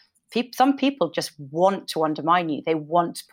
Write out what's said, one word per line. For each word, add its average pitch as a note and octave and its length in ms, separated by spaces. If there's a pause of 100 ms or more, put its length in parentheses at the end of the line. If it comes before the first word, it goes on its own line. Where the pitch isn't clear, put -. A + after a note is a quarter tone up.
(320)
peop-, A#3+ 220
some C#4 220
people C4 340
just - 280
want D#3+ 500
to D#3+ 160
undermine D#3+ 460
you. D3 140
They D#3+ 120
want E3+ 400
to - 160